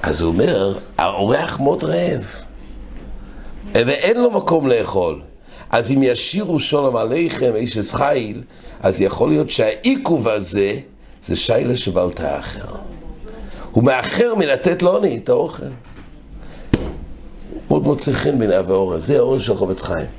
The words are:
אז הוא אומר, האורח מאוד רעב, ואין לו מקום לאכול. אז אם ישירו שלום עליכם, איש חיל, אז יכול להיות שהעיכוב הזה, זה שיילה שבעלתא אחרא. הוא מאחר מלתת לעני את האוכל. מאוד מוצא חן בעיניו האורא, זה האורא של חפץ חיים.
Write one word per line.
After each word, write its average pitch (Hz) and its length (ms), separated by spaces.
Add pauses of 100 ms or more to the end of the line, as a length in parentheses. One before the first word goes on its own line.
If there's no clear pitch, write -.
אז 76 180
הוא 82 100
אומר, 98 460 (200)
האורח 101 640
מאוד 147 240
רעב, 160 580 (1300)
ואין 147 440
לו 247 140
מקום 165 360
לאכול. 95 540 (480)
אז 117 220
אם 135 120
ישירו 160 560
שלום 135 360
עליכם, 123 600
איש 110 380
חיל, 123 500 (380)
אז 95 200
יכול 98 280
להיות 151 200
שהעיכוב 160 760
הזה, 101 520 (460)
זה 85 100
שיילה 120 400
שבעלתא 87 640
אחרא. - 380 (960)
הוא 113 120
מאחר 139 520
מלתת 165 480
לעני 180 340
את - 120
האוכל. 147 340 (2000)
מאוד - 140
מוצא 143 300
חן 139 260
בעיניו 95 340
האורא, 92 240
זה 101 200
האורא 127 220
של 101 180
חפץ 92 260
חיים. 82 240 (120)